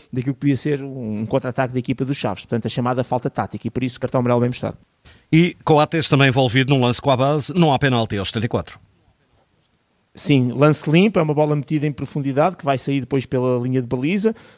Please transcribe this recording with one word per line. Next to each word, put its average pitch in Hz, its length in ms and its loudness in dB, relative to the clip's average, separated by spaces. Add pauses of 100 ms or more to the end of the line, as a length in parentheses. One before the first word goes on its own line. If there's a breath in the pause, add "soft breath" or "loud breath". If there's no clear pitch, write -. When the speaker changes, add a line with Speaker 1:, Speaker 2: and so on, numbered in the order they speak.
(140 loud breath)
Speaker 1:
daquilo 131 220 -4
que - 60 -20
podia 143 140 2
ser 139 280 -4
um, 120 380 -8
um 113 40 -4
contra-ataque 127 480 -4
da 127 60 -4
equipa 131 260 -4
dos 139 100 -4
Chaves, - 300 -6
portanto 117 220 -4
a - 20 -6
chamada 123 340 -2
falta 127 240 -4
tática, 110 400 -6
e 110 40 -8
por 127 120 -6
isso 127 160 -6
cartão 131 200 -4
amarelo 120 220 2
bem 120 80 0
mostrado. - 280 -8 (540 soft breath)
Speaker 2:
E 170 320 4
Coates 151 460 2
também 135 200 6
envolvido 131 440 2
num 131 100 2
lance 120 160 0
com 139 120 0
a 127 40 2
base, 143 380 0
não 165 180 4
há 127 60 2
penalti 120 400 0
aos 95 120 -4
setenta 117 180 -2
e - 20 -16
quatro. - 300 -6 (1400)
Speaker 1:
Sim, 127 380 2
lance 147 360 2
limpo, 185 300 4
é - 20 4
uma 151 140 0
bola 151 200 2
metida 147 300 -2
em 151 60 -2
profundidade 139 640 -2
que - 80 -16
vai 139 140 0
sair 139 220 -2
depois 127 260 -2
pela 127 320 0
linha 127 200 -2
de 120 80 -4
baliza, 185 480 -2 (220 loud breath)